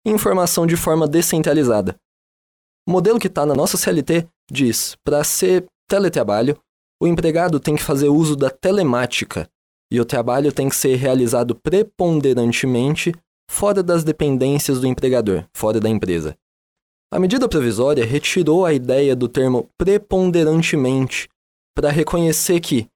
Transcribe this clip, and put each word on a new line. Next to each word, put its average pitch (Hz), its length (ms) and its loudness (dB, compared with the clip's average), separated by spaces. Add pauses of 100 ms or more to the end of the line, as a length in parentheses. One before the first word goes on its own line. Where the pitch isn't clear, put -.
e 214 80 -2
informação 190 560 0
de 165 120 0
forma 160 280 0
descentralizada. 147 880 0 (960)
O - 20 -2
modelo 185 300 2
que 190 80 -2
tá 147 160 -2
na 147 100 2
nossa 160 220 0
C 190 140 -2
L 165 120 0
T 165 240 -2 (240)
diz, 131 540 -2
pra 147 180 0
ser 185 440 0 (200)
teletrabalho, 143 720 0 (400)
o 160 80 0
empregado 170 540 0
tem 151 160 0
que - 60 -6
fazer 143 260 0
uso 151 260 4
da 139 140 0
telemática 127 1000 -2 (460)
e 120 80 0
o 117 60 0
trabalho 127 460 0
tem 135 180 -2
que - 40 -4
ser 131 220 0
realizado 123 580 0
preponderantemente 143 1600 0 (360)
fora 202 320 0
das 170 200 0
dependências 143 800 0
do 131 60 0
empregador, 120 640 0
fora 110 260 -2
da 110 120 0
empresa. 85 440 -2 (800)
A - 60 -2
medida 220 280 0
provisória 123 600 0
retirou 151 580 0
a 160 80 2
ideia 135 420 0
do 123 140 -2
termo 127 480 0
preponderantemente 165 1500 0 (460)
pra 147 160 0
reconhecer 165 720 0
que, 120 360 -2